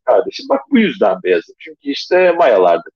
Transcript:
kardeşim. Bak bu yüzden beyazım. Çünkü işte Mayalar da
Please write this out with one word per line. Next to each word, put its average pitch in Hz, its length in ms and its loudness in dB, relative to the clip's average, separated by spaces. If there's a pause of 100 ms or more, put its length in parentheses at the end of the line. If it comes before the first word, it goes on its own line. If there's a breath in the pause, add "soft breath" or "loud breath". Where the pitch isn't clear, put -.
kardeşim. 101 440 -2
Bak - 120 -2 (100)
bu 262 80 2
yüzden 104 440 -2
beyazım. 90 360 -4
Çünkü - 220 -20
işte 180 500 0
Mayalar 104 460 2
da - 180 -14